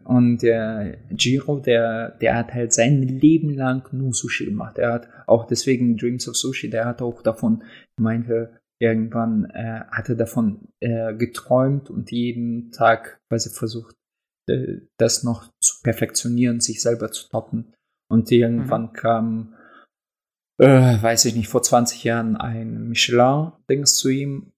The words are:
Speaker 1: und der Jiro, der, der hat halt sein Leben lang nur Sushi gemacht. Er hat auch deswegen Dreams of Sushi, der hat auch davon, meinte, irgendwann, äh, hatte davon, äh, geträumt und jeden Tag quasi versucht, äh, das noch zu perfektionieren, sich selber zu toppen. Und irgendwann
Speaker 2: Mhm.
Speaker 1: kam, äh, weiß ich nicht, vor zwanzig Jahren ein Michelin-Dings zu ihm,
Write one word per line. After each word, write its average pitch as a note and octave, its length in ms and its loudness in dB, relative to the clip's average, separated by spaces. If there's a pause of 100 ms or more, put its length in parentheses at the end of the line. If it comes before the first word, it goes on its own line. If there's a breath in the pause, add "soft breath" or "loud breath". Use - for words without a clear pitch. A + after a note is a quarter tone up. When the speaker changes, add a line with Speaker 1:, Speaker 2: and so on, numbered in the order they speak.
Speaker 1:
und A#2+ 340 4
der A2 580 0 (140)
Jiro, C#3 480 0
der, A#2 540 0 (100)
der A#2 140 2
hat A#2 180 -6
halt A#2+ 180 -2
sein C3+ 300 4
Leben D3 480 4
lang C3 420 -2
nur C3 220 -4
Sushi - 320 -6
gemacht. A2 320 -8
Er A#2+ 160 0
hat A#2 160 -8 (160 loud breath)
auch A2+ 200 4
deswegen A#2+ 520 0
Dreams B2 280 -4
of A#2+ 100 -10
Sushi, C3 340 -6
der A2+ 160 -4
hat A#2+ 160 -6
auch A#2+ 180 -6
davon, A2+ 440 -2 (360 loud breath)
meinte, A2+ 540 -2 (260)
irgendwann, A2+ 680 0
äh, A2+ 340 -10 (100)
hatte - 240 -4
davon, A2+ 540 -2 (100)
äh, A2+ 360 -4
geträumt B2+ 760 0
und - 220 -8
jeden A#2+ 580 -4
Tag - 480 0 (100)
quasi A2+ 220 -2
versucht, A#2 460 -10 (520)
äh, B2+ 340 -4 (160)
das A2+ 260 0
noch A#2 260 -6 (100)
zu - 220 -2
perfektionieren, A#2+ 800 -2
sich A2+ 200 -4
selber A#2 300 -2
zu - 180 -14
toppen. - 460 -8 (340)
Und A2+ 220 2
irgendwann A#2+ 520 2
Speaker 2:
Mhm. A2+ 100 -10
Speaker 1:
kam, A2+ 600 -2 (1080 soft breath)
äh, B2+ 420 8
weiß A#2 220 2
ich A#2 100 0
nicht, A2+ 140 -2
vor B2 160 0
zwanzig - 400 2
Jahren A2+ 320 0
ein A2+ 520 -8
Michelin-Dings C3 1080 0
zu C3+ 140 0
ihm, C#3 480 -6